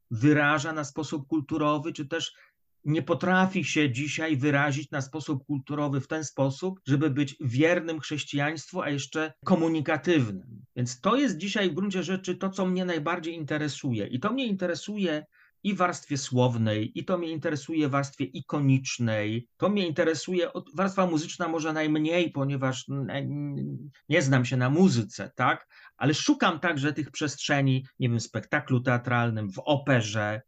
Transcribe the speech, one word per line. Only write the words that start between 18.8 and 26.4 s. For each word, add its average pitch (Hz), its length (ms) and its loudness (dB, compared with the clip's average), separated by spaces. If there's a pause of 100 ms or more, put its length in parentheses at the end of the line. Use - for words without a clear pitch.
to 175 120 0
mnie 202 180 2
interesuje, 170 640 0
od-, - 220 -10
warstwa 190 320 2
muzyczna 170 420 -2
może 160 240 -2
najmniej, 156 580 2
ponieważ 135 580 -2
n-, 135 220 -4
n-, 139 800 -6 (180)
nie 160 140 4
znam 135 220 4
się 131 120 -2
na 127 140 2
muzyce, 127 640 4
tak? 131 340 0 (280)
Ale 143 180 2
szukam 185 460 2